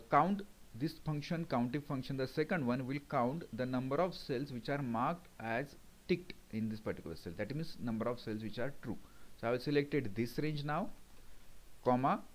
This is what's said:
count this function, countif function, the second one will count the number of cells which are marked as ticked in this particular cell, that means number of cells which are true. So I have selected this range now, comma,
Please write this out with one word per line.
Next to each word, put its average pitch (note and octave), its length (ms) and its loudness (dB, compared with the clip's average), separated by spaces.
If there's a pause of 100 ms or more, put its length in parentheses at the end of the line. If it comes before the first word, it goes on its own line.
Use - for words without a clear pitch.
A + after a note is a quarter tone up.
(120)
count F#3 320 6 (320)
this C#3+ 180 -2 (120)
function, D#3 400 -2
countif B2+ 400 2
function, C3+ 320 -2
the B2+ 100 0
second D#3 400 2
one B2 180 2
will C#3 140 -2 (100)
count C#3 440 2
the B2+ 120 -2
number B2+ 300 0
of F3+ 180 4
cells C#3 380 -2
which A#2+ 180 -4
are C#3+ 120 2
marked B2+ 460 0 (120)
as A#2 360 -2 (320)
ticked - 260 2 (180)
in A2 180 0
this G#2+ 120 -4
particular F2 340 -4
cell, E2+ 220 -8
that G#2 180 -2
means D#3+ 240 -4
number A2 300 0
of A#2+ 100 -2
cells A2 240 -4
which G#2+ 160 -4
are C3 140 0 (100)
true. G#2+ 140 -2 (420)
So A#2 80 0
I A#2 40 4
have B2 100 4
selected C#3+ 520 2
this A#2 240 0
range D3+ 260 0
now, D3+ 260 0 (960)
comma, C3+ 380 6 (140)